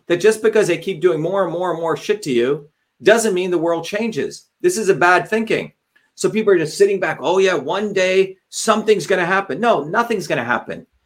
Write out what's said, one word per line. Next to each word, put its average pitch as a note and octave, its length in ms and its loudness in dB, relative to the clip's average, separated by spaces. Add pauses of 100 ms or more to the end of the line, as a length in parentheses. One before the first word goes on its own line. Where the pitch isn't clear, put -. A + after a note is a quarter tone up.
that E3+ 120 0
just G#3+ 240 2
because G#3+ 260 2
they E3+ 100 0
keep F3+ 240 -8
doing E3+ 180 2
more F#3+ 240 -2
and E3 80 -4
more F3 200 -4
and D#3+ 100 -6
more D#3+ 160 -2
shit G#3 240 -4
to D3 100 -4
you C3 380 0 (340)
doesn't A3 300 4
mean F3+ 180 -2
the F3 60 0
world E3 260 -2
changes. G#3 680 -6 (120)
This F3+ 160 0
is G#3 100 -2
a F#3 80 4
bad F3 320 2
thinking." G#3+ 460 -2 (440)
So F#3 120 0
people G#3 240 2
are F3 40 6
just D#3 200 -2
sitting G3 220 4
back, D#3+ 200 -2
"Oh E3 200 0
yeah, F#3 160 4
one F#3 360 -4
day F#3+ 460 0 (120)
something's G#3 580 0
gonna F3+ 180 0
happen." F#3 340 -2
No, G#3 240 2
nothing's G3 440 -2
gonna C#3+ 180 -2
happen. G#2+ 420 -6 (180)